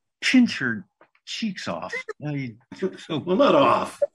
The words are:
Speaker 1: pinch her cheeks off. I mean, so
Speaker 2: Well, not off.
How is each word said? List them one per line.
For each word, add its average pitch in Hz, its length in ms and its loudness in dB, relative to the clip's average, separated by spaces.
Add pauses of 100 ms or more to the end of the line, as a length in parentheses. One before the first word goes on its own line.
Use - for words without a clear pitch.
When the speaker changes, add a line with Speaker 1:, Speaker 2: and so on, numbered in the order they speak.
(220)
Speaker 1:
pinch - 380 4
her 113 260 -4 (400)
cheeks - 420 -8
off. 90 260 -6 (320)
I 147 60 -6
mean, 131 260 -8 (420)
so 160 180 -6
Speaker 2:
Well, 175 180 -2
not 214 200 4
off. 120 440 2 (160)